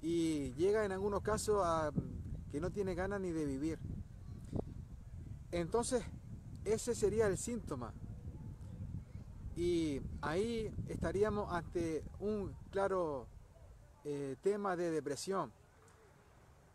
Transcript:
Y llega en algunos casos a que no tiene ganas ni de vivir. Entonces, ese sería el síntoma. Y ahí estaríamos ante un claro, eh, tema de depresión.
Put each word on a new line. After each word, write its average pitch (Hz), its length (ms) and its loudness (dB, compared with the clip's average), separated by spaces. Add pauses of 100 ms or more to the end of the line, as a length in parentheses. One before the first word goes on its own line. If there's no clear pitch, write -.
Y 160 540 2
llega 202 280 6
en 196 80 2
algunos 196 300 2
casos 208 420 4
a 160 280 4 (600)
que 143 80 0
no 170 120 0
tiene 190 240 0
ganas 196 260 0
ni 185 100 0
de 160 140 0
vivir. 143 340 0 (1700)
Entonces, 208 520 2 (640)
ese 226 280 2
sería 214 340 6
el 180 100 4
síntoma. 143 560 -4 (1600)
Y 165 420 4 (220)
ahí 208 500 2 (160)
estaríamos 196 640 2
ante 165 520 0 (160)
un 202 360 0 (140)
claro, 180 560 2 (760)
eh, 143 400 -2
tema 202 320 2
de 170 160 2
depresión. 147 600 0 (1200)